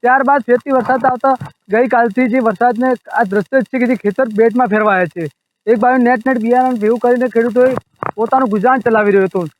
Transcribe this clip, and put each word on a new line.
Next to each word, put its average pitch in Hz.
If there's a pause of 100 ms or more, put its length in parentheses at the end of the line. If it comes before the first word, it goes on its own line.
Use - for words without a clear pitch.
ત્યારબાદ 269
ફેરથી 247
વરસાદ 254
આવતા 254 (320)
ગઈકાલથી 233
જે 240
વરસાદને 240 (180)
આ 220
દ્રશ્ય 208
જ 214
છે 262
કે 240
જે 247
ખેતર 208 (120)
બેટમાં 226
ફેરવાયા 202
છે. 160 (380)
એક 226
બાજુ 247
નેટ 240
નેટ 262
બિયારણ 247
ભેગું 220
કરીને 247
ખેડૂતોએ 240 (400)
પોતાનું 247
ગુજરાન 214
ચલાવી 220
રહ્યો 196
હતો. 180 (140)